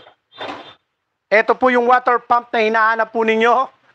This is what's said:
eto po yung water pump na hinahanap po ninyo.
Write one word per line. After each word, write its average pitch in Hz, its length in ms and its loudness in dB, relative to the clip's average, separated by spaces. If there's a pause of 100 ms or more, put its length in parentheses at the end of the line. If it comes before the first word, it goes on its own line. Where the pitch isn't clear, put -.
(1300)
eto 220 240 2
po 254 160 0
yung 240 160 0
water 247 320 2
pump 240 320 -2
na 240 80 -4
hinahanap 220 560 0
po 226 80 -2
ninyo. 226 480 0 (240)